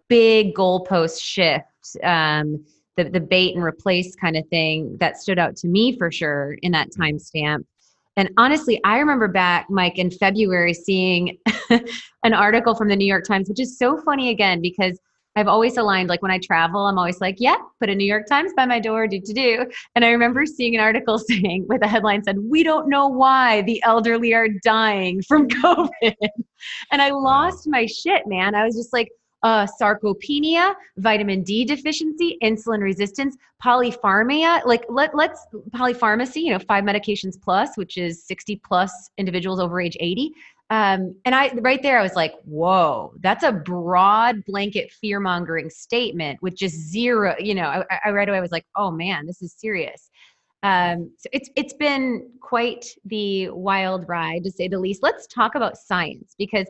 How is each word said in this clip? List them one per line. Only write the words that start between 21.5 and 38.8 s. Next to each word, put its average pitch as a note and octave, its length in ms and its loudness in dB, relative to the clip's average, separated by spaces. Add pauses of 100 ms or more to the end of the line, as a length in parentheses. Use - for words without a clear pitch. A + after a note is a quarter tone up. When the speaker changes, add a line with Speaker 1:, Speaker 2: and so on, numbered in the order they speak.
Speaker 1:
with G#3 140 0
a G#3 40 2
headline G#3 360 2
said, G3 160 -2
"We C4+ 240 2
don't D#4 260 0
know C#4 180 4
why B3+ 540 4
the A3 220 -2
elderly A#3 500 2
are A3+ 140 4 (160)
dying G#3 580 2
from D4 280 4
<laughs> B3 120 -2
covid." D#4 540 2 (760)
And C#4+ 120 4
I C#4 80 2
Speaker 2:
Wow. C#4 80 -2
Speaker 1:
lost C#4 480 2
my B3+ 180 2
shit, F4 400 0
man. G3+ 300 -2
I G#3+ 100 2
was A3+ 100 -2
just A#3 160 -8
like, A#3 180 -2 (340)
uh, A3 240 4 (120)
sarcopenia, C#4+ 920 0 (240)
vitamin G3+ 460 0
D G#3 200 -2
deficiency, D#4 800 -4
insulin A3 400 -2
resistance, G3+ 560 -2 (260)
polypharmia, B3 1040 2
like, A#3 240 2
let, C4 240 0
let's, D#4 320 -2 (300)
polypharmacy, B3 640 0
you E4 100 0
know, F#3+ 60 2
five G3+ 260 0
medications G3+ 560 -4
plus, G3 380 0
which F3+ 220 -10
is E3+ 260 -6
sixty G3 420 -10
plus F#3 520 -2